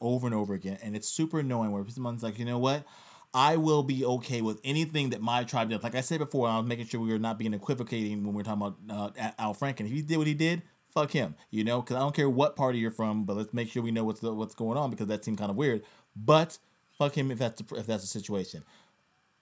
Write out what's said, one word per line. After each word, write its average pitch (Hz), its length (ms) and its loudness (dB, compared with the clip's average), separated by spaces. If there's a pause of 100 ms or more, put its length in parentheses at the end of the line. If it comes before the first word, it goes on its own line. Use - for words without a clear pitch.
over 123 260 0
and 113 80 0
over 104 180 0
again, 95 300 -6
and 107 140 -6
it's 104 120 -6
super 160 320 -2
annoying 117 300 0
where 101 180 -4
someone's 120 360 -6
like, 110 140 -6
"You 120 80 -4
know 120 120 -2
what? 139 260 2 (480)
I 143 260 6
will 151 260 6
be 131 200 0
okay 123 380 0
with 110 220 0
anything 151 460 0
that 110 100 -4
my 123 240 0
tribe 113 260 0
does." 110 140 -2
Like 120 100 -4
I 127 60 0
said 165 180 0
before, 123 300 0
I 113 100 2
was 113 80 0
making 120 200 -4
sure 117 140 -4
we 113 120 0
were 110 80 2
not 113 180 -2
being 110 160 0
equivocating 110 680 -2
when 104 100 -2
we 104 60 -2
were 98 40 -4
talking 104 180 -2
about, 101 140 -4 (140)
uh, 104 200 -4 (280)
A-, - 20 -6
Al 107 140 -2
Franken. 135 320 -4
If 110 60 -6
he 151 100 -2
did 156 160 0
what 151 80 2
he 151 80 2
did, 165 280 2 (300)
fuck 151 200 2
him, 101 220 0 (160)
you 107 140 0
know, 120 180 2
'cause 123 140 -2
I 127 40 2
don't 143 140 0
care 143 160 4
what 131 260 4
party 127 220 2
you're 113 120 0
from, 110 340 0
but 98 120 -2
let's 107 180 -4
make 117 160 -2
sure 120 120 -2
we 117 80 -2
know 113 140 0
what's 110 160 -2
the, 113 140 -2
what's 107 200 -4
going 113 240 -2
on, 143 120 0
because 104 180 -4
that 104 160 -2
seemed 110 140 -2
kind 101 120 -2
of 98 60 -2
weird. 123 260 2 (320)
But 151 440 6 (400)
fuck 143 180 0
him 135 140 2
if 117 80 -2
that's 117 220 -2
the, - 160 -10
if 107 100 -6
that's 110 160 -2
the 98 60 -8
situation. 95 540 -4 (800)